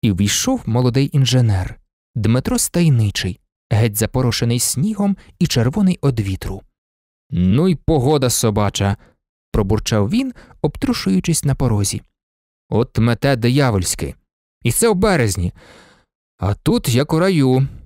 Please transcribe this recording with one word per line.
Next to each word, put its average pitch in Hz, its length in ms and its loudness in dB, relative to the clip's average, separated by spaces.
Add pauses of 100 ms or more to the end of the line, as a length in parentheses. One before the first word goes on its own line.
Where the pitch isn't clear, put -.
І 110 100 0
ввійшов 101 540 -2
молодий 123 480 0
інженер, 117 680 0 (360)
Дмитро 123 420 -2
Стайничий, 120 800 0 (300)
геть 107 260 2
запорошений 120 640 0
снігом 202 580 -2 (220)
і 175 80 -2
червоний 185 540 2
од 131 180 0
вітру. 95 420 -6 (680)
«Ну 170 380 2
й 185 80 2
погода 139 540 0
собача!» 101 680 0 (540)
пробурчав 104 580 0
він, 247 240 -2 (280)
обтрушуючись 185 840 -2
на 139 120 0
порозі. 107 460 0 (680)
«От - 280 -2
мете 120 380 2
диявольськи! 113 800 0 (480)
І 113 80 0
це 233 180 2
в 208 60 2
березні! 127 580 0 (840)
А 98 160 -2
тут 226 360 -2
як 127 240 0
у 160 60 2
раю!» 139 480 2 (180)